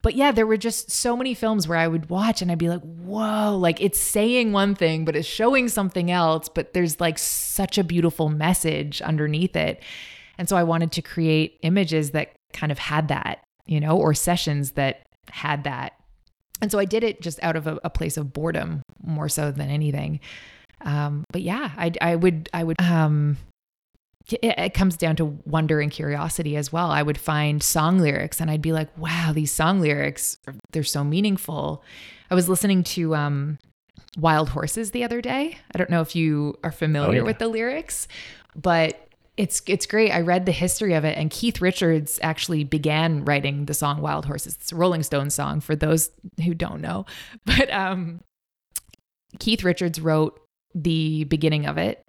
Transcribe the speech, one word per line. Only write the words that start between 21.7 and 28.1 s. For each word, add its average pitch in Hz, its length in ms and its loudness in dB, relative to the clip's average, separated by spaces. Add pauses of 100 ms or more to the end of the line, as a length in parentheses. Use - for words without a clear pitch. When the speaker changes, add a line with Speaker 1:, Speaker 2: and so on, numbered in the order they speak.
Speaker 1:
I, 170 140 0 (100)
I 170 140 4
would, 165 360 2
I 165 120 -2
would, 165 180 0
um, 151 560 4 (920)
it, 226 280 0
it 180 160 -2
comes 190 220 4
down 160 220 2
to 165 80 2 (200)
wonder 156 360 2
and 147 100 0
curiosity 151 640 -4
as 143 160 -4
well. 170 200 0
I 147 120 2
would 147 140 0
find 151 440 0
song 165 380 4
lyrics 151 400 0